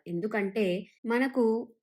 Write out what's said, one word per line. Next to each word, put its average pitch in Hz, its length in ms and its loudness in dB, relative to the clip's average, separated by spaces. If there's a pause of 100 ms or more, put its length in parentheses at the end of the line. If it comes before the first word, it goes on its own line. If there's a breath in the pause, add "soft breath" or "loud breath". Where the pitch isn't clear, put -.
ఎందుకంటే 190 800 -2 (200 loud breath)
మనకు 240 680 2 (120)